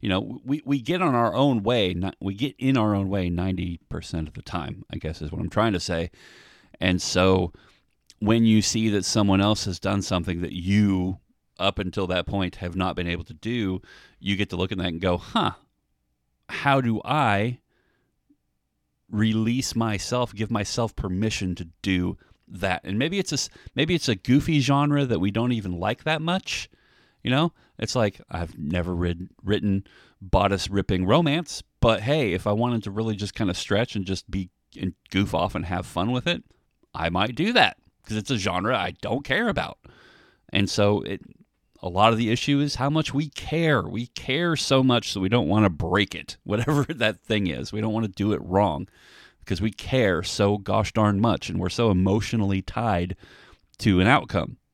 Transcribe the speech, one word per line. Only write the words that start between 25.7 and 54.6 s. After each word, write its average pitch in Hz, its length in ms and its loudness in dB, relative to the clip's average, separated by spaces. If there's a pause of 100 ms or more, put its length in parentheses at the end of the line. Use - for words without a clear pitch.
like 101 260 -4
that 156 180 -2
much. - 460 -4 (540)
You 117 80 -2
know, 151 220 2 (260)
it's - 180 -4
like, 107 240 2 (100)
I've 87 280 -6
never 85 360 -2
read, 87 340 -2 (140)
written 98 420 0 (360)
bodice 95 480 2
ripping 92 380 0
romance, 156 560 2 (180)
but 110 220 4
hey, 131 300 2
if 92 140 -2
I 104 60 2
wanted 117 320 0
to 104 60 -6
really 110 260 -4
just 101 180 -6
kinda 95 200 0
stretch - 420 -2
and 98 80 -4
just 92 260 -6
be, 95 200 -4 (280)
and 95 160 -4 (160)
goof 98 240 0
off - 200 0
and - 120 -4
have 87 200 -4
fun 101 260 -2
with 123 140 -2
it, 175 160 -2 (520)
I 82 140 -4
might 98 260 0
do 185 200 0
that 143 240 4 (260)
'cause 110 140 -4
it's 107 120 -6
a 135 60 0
genre 98 400 -2
I 95 140 -2 (100)
don't - 240 -4
care 202 240 0
about. 85 300 -6 (720)
And 98 180 0
so 104 340 2
it, - 200 -8 (600)
a 95 60 -8
lot 101 240 4
of 110 60 0
the 113 120 0
issue 139 300 0
is 147 160 -2
how 139 140 -2
much 156 240 -2
we 147 160 -2
care. 151 520 0
We 113 260 -6
care 165 480 -2
so 135 260 4
much 123 320 2
that 101 60 -2
we 95 100 2
don't 110 180 2
wanna 101 220 6
break 87 440 0
it, 73 260 -12
<laughs> - 40 -20
whatever 123 400 0
that 107 380 -2
thing 104 240 0
is. 69 260 -6
We 107 80 -4
don't 107 140 -2
wanna 110 140 -2
do 101 260 0
it 78 80 -4
wrong 90 440 2 (540)
because 90 220 -4
we 110 80 0
care 101 520 2
so 101 360 2
gosh 98 340 -2
darn 104 280 4
much, 110 280 0
and 90 100 -4
we're 90 120 -2
so 117 200 2
emotionally 98 720 2
tied 95 560 -2 (640)
to 95 220 4
an 92 60 6
outcome. 107 520 0 (160)